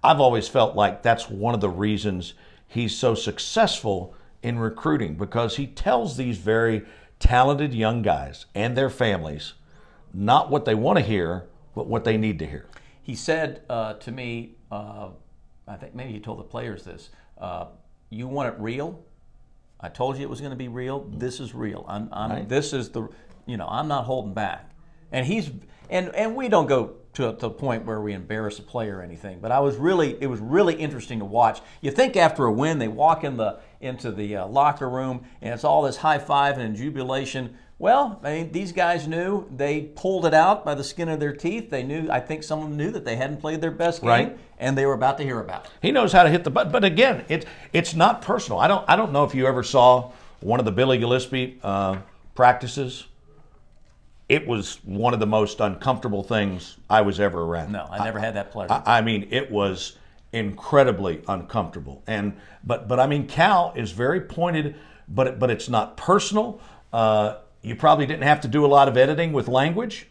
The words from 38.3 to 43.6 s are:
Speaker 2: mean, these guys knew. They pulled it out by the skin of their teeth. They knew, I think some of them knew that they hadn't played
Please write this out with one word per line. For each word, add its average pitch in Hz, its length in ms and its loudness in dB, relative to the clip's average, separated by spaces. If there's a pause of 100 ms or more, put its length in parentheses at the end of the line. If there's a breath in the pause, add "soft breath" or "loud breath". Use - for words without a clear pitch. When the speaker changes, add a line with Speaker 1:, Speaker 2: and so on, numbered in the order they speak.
Speaker 2:
mean, 165 180 -6
these 180 200 -6
guys 175 360 0
knew. 180 420 -4
They 143 320 -2 (140)
pulled 185 320 0
it 156 80 4
out 185 280 6
by 147 120 -2
the 143 80 -8
skin 165 260 -6
of 156 100 -2
their 147 140 -2
teeth. 202 380 -6
They 135 100 -4
knew, 147 300 -6
I 127 80 0
think 156 240 -8
some 156 160 -6
of 156 60 -8
them 151 120 -6
knew 147 140 -2
that - 120 -8
they 117 120 -4
hadn't 139 220 -4
played 156 240 -6